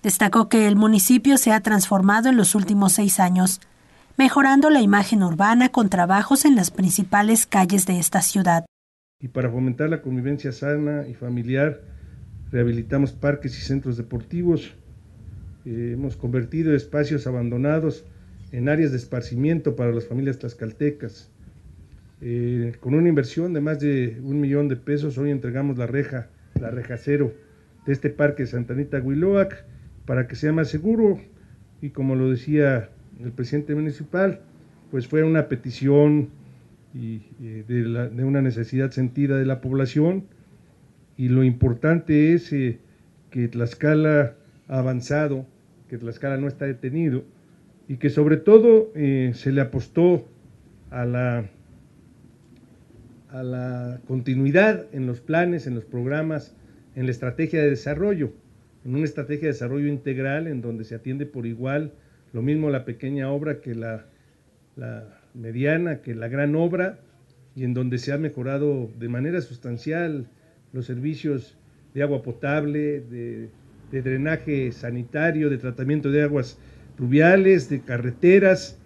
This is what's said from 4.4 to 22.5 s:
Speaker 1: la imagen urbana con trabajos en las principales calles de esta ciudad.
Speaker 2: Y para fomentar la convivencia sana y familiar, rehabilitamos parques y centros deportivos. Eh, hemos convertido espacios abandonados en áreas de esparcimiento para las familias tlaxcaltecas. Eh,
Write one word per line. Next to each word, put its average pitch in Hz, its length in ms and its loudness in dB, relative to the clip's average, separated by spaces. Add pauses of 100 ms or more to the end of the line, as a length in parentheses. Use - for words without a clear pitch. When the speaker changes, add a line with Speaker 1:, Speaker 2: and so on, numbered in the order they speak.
Speaker 1:
la 285 100 8
imagen 202 420 4
urbana 202 460 4
con 220 220 2
trabajos 190 560 4
en 277 100 8
las 185 140 2
principales 202 760 2
calles 190 400 2
de 180 120 0
esta 175 240 0
ciudad. 170 420 2 (560)
Speaker 2:
Y 131 80 -12
para 123 220 -2
fomentar 127 400 -2
la 156 100 -2
convivencia 131 520 -4
sana 147 540 -4
y 123 80 -12
familiar, 123 680 -2 (680)
rehabilitamos 123 600 0
parques 143 460 -4
y - 20 -14
centros 131 380 -4
deportivos. 156 760 -4 (920)
Eh, 117 260 -6
hemos 131 240 -6
convertido 135 580 -2
espacios 147 520 -2
abandonados 127 800 -2 (460)
en 123 180 -2
áreas 151 200 2
de 127 60 -4
esparcimiento 123 800 -2
para 120 160 -2
las 117 140 -4
familias 131 320 -4
tlaxcaltecas. 117 920 -8 (920)
Eh, 120 580 -2